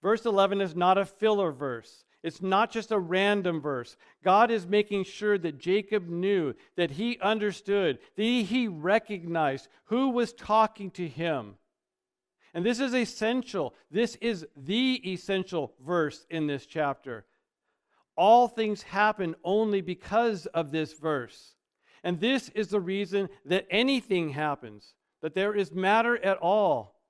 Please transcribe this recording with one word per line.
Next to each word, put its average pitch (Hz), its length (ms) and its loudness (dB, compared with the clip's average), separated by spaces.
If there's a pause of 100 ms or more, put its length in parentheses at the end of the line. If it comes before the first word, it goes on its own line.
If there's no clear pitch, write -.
Verse 220 240 0
eleven 196 340 2
is 175 160 -4
not 180 220 4
a 196 80 0
filler 202 440 0
verse. 131 540 -8 (180)
It's 170 200 -8
not 190 280 2
just 220 200 -6
a 214 80 0
random 185 640 0
verse. 135 360 -6 (260)
God 208 280 6
is 208 160 -2
making 202 380 0
sure 202 340 -2
that 160 200 -4
Jacob 196 500 -2
knew, 170 460 0 (220)
that - 140 0
he 226 300 -4
understood, 202 800 0 (180)
that 202 60 -2
he, 240 200 2
he 226 260 0
recognized 170 1000 -2 (160)
who 262 260 0
was 233 220 0
talking 214 600 0
to 180 140 -8
him. 135 480 -4 (1000)
And 170 100 -4
this 233 160 0
is 254 140 -2
essential. 226 800 -2 (160)
This 233 260 0
is 196 300 -4 (100)
the 202 560 -2
essential 185 640 -4 (100)
verse 156 460 -2
in 160 160 -2
this 139 200 -4
chapter. 135 580 -6 (920)
All 226 320 8
things 220 340 -2
happen 196 640 0
only 208 360 2
because 190 680 -2
of 160 260 -4
this 156 220 -2
verse. 143 600 -6 (480)
And 180 160 -2
this 240 300 0
is 208 200 -4
the 196 120 0
reason 190 480 -2 (160)
that 180 260 -2
anything 208 600 0
happens, 135 640 -6 (260)
that 156 140 -8
there 202 200 -2
is 202 160 -2
matter 214 460 2
at 190 220 0
all. 170 720 0